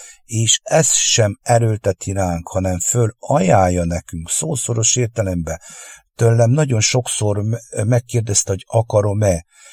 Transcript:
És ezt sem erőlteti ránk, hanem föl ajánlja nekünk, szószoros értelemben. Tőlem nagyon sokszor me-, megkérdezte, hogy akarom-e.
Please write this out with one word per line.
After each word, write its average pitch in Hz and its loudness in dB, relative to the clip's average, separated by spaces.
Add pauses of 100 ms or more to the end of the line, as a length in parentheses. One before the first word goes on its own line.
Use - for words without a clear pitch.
(240)
És 113 -2
ezt - 2
sem - 0
erőlteti 110 0
ránk, 87 -2
hanem 92 -2
föl 117 -2
ajánlja 101 2
nekünk, 85 -6
szószoros 110 -2
értelemben. 92 -2 (540)
Tőlem 117 4
nagyon 135 2
sokszor 104 -2
me-, 110 -6
megkérdezte, 117 0
hogy 98 -6
akarom-e. 104 0 (280)